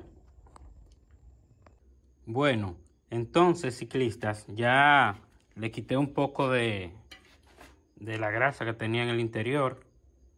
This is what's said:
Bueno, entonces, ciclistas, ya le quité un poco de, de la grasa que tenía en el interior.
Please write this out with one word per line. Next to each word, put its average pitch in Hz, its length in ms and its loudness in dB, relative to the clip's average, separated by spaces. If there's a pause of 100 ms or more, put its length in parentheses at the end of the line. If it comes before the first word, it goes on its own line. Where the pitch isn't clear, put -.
(2250)
Bueno, 113 500 0 (360)
entonces, 143 680 0
ciclistas, 113 720 -4
ya 123 720 4 (360)
le 113 160 -6
quité 120 240 -4
un 139 180 0
poco 139 360 0
de, 107 420 0 (1080)
de 110 200 -8
la 107 140 -2
grasa 123 340 0
que 113 80 -2
tenía 117 300 -2
en 120 60 -2
el 117 100 0
interior. 120 680 -2 (520)